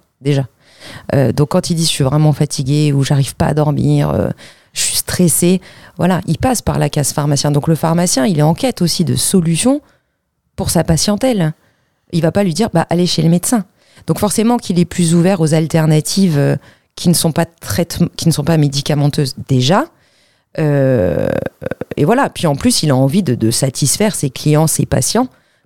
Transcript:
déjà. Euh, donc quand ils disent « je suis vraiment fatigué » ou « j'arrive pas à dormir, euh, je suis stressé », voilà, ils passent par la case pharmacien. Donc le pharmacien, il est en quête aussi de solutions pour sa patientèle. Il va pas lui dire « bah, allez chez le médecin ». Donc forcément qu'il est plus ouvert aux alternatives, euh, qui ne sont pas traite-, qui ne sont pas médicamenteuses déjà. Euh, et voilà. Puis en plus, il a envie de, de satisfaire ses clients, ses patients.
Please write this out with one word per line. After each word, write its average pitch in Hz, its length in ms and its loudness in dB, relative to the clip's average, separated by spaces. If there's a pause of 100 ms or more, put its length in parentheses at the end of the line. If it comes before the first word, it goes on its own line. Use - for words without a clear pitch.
(220)
déjà. 139 240 0 (720)
Euh, 131 160 2
donc 143 180 0
quand 180 200 -2
ils 175 60 -2
disent « 160 120 0
je - 60 -2
suis 147 100 0
vraiment 151 300 2
fatigué » 147 600 0
ou « 139 100 2
j'arrive 139 320 0
pas 156 120 0
à 151 60 -2
dormir, 147 560 0
euh, - 200 0 (440)
je - 80 -6
suis - 160 -4
stressé », 180 640 0 (360)
voilà, 175 300 0
ils 160 100 0
passent 254 240 0
par 143 160 -4
la 147 120 0
case 143 220 -2
pharmacien. 147 400 0
Donc 143 160 -2
le 165 80 2
pharmacien, 175 520 0
il 175 100 0
est 151 60 2
en 156 100 4
quête 240 280 -4
aussi 170 220 0
de 131 120 -2
solutions 180 640 0 (760)
pour 190 140 -6
sa 160 140 0
patientèle. 202 720 0 (580)
Il 165 100 -2
va 160 120 2
pas 202 100 2
lui 175 100 0
dire « 190 200 0
bah, - 160 2
allez 175 180 0
chez 160 160 -2
le 160 60 4
médecin ». 180 360 0 (400)
Donc 156 140 -2
forcément 226 380 0
qu'il 190 200 -4
est 175 80 4
plus 170 300 0
ouvert 175 260 2
aux 160 140 2
alternatives, 156 840 2
euh, 143 180 2 (400)
qui - 140 -2
ne 175 40 6
sont 165 180 0
pas 165 140 0
traite-, - 540 -6 (160)
qui - 120 -4
ne 160 60 4
sont 147 100 -2
pas 165 140 0
médicamenteuses 143 800 0 (120)
déjà. 139 380 2 (720)
Euh, 135 680 0 (720)
et 139 80 2
voilà. 240 240 2
Puis - 180 -4
en 143 80 0
plus, 240 280 0
il 151 80 2
a 131 40 2
envie 135 280 2
de, 131 120 0
de 110 160 0
satisfaire 139 640 -2
ses 143 140 -4
clients, 151 380 0
ses - 180 -2
patients. - 420 0 (380)